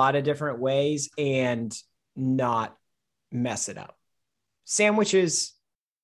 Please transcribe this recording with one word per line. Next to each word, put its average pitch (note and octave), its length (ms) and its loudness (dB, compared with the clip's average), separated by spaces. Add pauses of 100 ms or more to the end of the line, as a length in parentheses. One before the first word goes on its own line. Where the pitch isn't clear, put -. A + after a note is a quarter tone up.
lot C3+ 160 4
of C#3+ 80 0
different D3 360 -2
ways C#3 580 0
and B2+ 580 0 (400)
not B2+ 580 0 (560)
mess A#2+ 380 -4
it F#2+ 80 -12
up. - 220 -16 (680)
Sandwiches, G#3 880 2 (520)